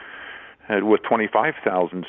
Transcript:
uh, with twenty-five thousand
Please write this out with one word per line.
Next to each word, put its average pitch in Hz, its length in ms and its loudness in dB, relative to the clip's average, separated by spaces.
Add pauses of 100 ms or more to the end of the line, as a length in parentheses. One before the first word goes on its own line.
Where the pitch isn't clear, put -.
(680)
uh, 101 160 2
with 107 180 6
twenty-five 113 600 2
thousand 90 460 0